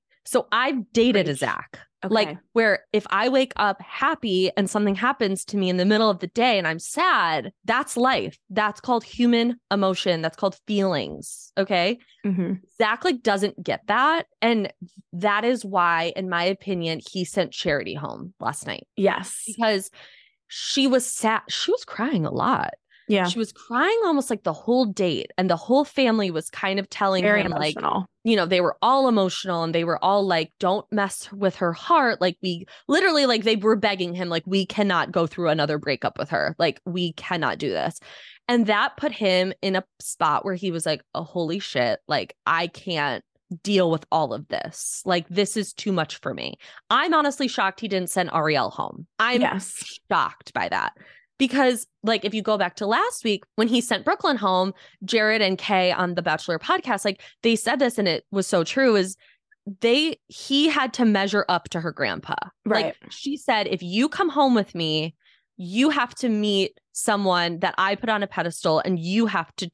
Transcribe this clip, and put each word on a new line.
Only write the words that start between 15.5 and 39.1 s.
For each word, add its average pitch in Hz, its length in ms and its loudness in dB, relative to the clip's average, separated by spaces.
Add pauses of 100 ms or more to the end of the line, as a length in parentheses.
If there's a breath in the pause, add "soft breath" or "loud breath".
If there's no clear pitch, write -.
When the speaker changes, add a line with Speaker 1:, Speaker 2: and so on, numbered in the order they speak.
Speaker 1:
why, 170 520 2
in 185 140 -6
my 170 140 0
opinion, 180 560 -2 (100)
he 185 160 -4
sent - 260 -2
Charity 143 420 -4
home 143 460 -10
last - 260 -6
night. - 200 -10 (100)
Speaker 2:
Yes. 190 500 -2
Speaker 1:
Because 214 440 -2 (580 loud breath)
she - 380 -2
was 254 200 2
sad. - 420 -2
She - 220 -4
was 480 140 0
crying 214 420 -2
a - 60 -2
lot. - 420 -2 (320 soft breath)
Speaker 2:
Yeah. 196 200 2
Speaker 1:
She 180 120 -2
was 220 140 -4
crying 330 540 0
almost, 285 240 0
like, 220 140 -4
the 170 100 0
whole 240 320 2
date. 180 500 -2
And 185 140 2
the 170 80 4
whole 262 260 2
family 220 460 2
was 165 180 -4
kind 196 300 -4
of 196 100 -6
telling 190 340 0
Speaker 2:
Very 208 200 2
Speaker 1:
him, - 80 -2
like, 151 260 -2
Speaker 2:
emotional. - 300 -2 (160)
Speaker 1:
you 226 120 2
know, 185 120 2
they 180 160 2
were - 180 0
all 262 280 4
emotional 185 540 0
and 165 120 -2
they 170 100 0
were 170 180 -2
all 196 240 2
like, 165 320 0
"Don't 190 320 0
mess 202 400 -4
with 196 260 -2
her 170 180 0
heart." 262 480 2
Like, 180 200 0
we 180 220 -4 (240 loud breath)
literally, 311 380 4
like, 226 180 2
they 220 120 4
were 214 200 4
begging 190 380 -2
him, 175 160 -4
like, 165 160 -2
"We 190 180 2
cannot 180 480 0
go 170 140 2
through 170 240 -2
another 151 260 0
breakup 143 420 -4
with - 120 -6
her. 156 280 -2
Like, 165 280 0
we 175 260 -4
cannot 160 460 -4
do 151 100 -4
this." 85 320 -4 (480 loud breath)
And 240 200 4
that 214 280 2
put 285 160 -4